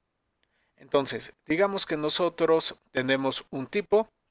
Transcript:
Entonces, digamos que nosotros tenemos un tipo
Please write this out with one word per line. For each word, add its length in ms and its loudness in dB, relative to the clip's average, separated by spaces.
Entonces, 560 -2
digamos 400 0
que 100 -4
nosotros 800 0
tenemos 600 -2
un 160 -8
tipo 420 0